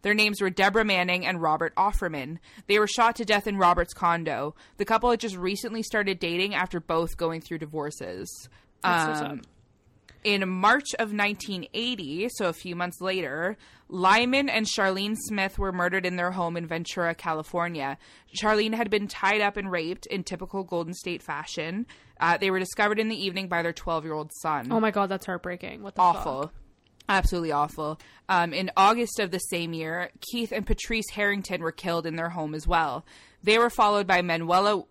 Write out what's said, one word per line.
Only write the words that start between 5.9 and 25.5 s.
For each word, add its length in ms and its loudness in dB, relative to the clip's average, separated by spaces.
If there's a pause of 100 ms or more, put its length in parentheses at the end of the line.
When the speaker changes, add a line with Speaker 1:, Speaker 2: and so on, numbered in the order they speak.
Speaker 1:
dating 360 -2
after 260 -2
both 340 0
going 240 -2
through 200 -8
divorces. 920 -8 (340)
Speaker 2:
That's 240 2
what's 140 -2
Speaker 1:
Um, 180 -6
Speaker 2:
up. 60 -18 (800)
Speaker 1:
in 240 2
March 380 4 (120)
of 140 -2
nineteen 600 -2
eighty, 540 -4
so 220 -2
a 40 -4
few 220 -10
months 240 -6
later, 560 -2 (320)
Lyman 640 4
and 160 0
Charlene 500 0
Smith 420 -4
were 140 0
murdered 340 0
in 120 -2
their 140 0
home 260 -4
in 100 -6
Ventura, 480 -2
California. 840 -4 (400)
Charlene 360 2
had 160 0
been 180 0
tied 320 2
up 160 2
and 160 -4
raped 360 -4
in 180 -4
typical 400 -8
Golden 280 -4
State 300 -8
fashion. 640 -6 (340)
Uh, 180 4
they 140 2
were 80 2
discovered 400 0
in 100 0
the 120 -6
evening 280 -4
by 120 0
their 120 0
twelve-year-old 580 -4 (100)
son. 300 -2
Speaker 2:
Oh 80 2
my 120 2
God, 180 0
that's 160 -6
heartbreaking. 580 -8